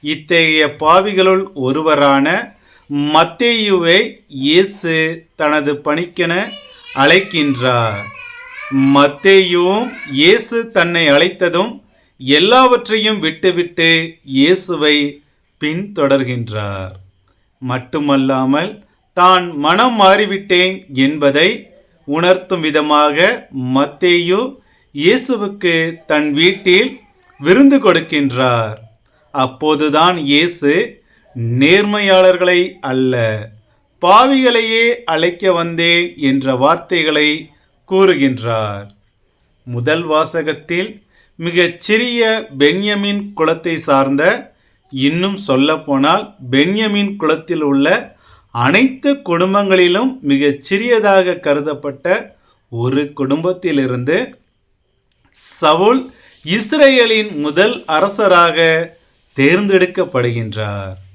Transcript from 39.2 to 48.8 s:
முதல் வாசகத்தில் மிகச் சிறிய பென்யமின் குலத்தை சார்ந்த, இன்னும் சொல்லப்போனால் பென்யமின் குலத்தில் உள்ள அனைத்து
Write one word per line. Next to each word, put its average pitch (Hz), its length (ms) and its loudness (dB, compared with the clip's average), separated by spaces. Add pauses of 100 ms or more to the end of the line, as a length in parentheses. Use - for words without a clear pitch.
முதல் 127 400 -4
வாசகத்தில் 160 1000 -4 (320)
மிகச் 170 460 -2
சிறிய 220 680 -2 (100)
பென்யமின் 202 760 -2
குலத்தை 165 400 -2
சார்ந்த, 143 760 0 (360)
இன்னும் 165 460 -2
சொல்லப்போனால் 151 1000 -2 (160)
பென்யமின் 202 680 -2
குலத்தில் 160 460 -4
உள்ள 147 540 -2 (340)
அனைத்து 226 640 0